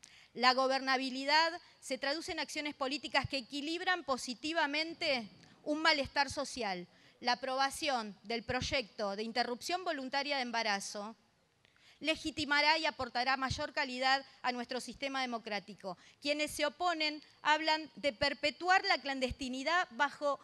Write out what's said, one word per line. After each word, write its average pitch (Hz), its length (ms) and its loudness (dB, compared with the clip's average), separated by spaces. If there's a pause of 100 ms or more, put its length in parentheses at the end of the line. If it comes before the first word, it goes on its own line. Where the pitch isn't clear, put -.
(340)
La 247 200 6
gobernabilidad 269 1040 2 (200)
se - 180 -6
traduce 285 360 -4
en 320 60 -4
acciones 294 360 -6
políticas 285 520 -2
que 277 100 -4
equilibran 320 680 -2
positivamente 294 1200 -2 (360)
un 302 180 -2
malestar 285 480 2
social. 202 580 -4 (320)
La 240 140 2
aprobación 262 920 -2
del 233 200 -4
proyecto 254 720 -2
de 214 80 -4
interrupción 240 600 -2
voluntaria 277 540 -2
de 262 60 0
embarazo 220 720 -2 (840)
legitimará 302 760 2
y 320 80 -2
aportará 254 500 0
mayor 277 380 -4
calidad 269 520 0 (160)
a 247 120 0
nuestro 247 260 -6
sistema 269 400 -6
democrático. 208 800 -6 (240)
Quienes 294 300 0
se 294 140 -2
oponen 311 560 0 (200)
hablan 311 540 2
de 277 180 0
perpetuar 302 720 2
la 359 140 4
clandestinidad 269 920 0
bajo 277 520 0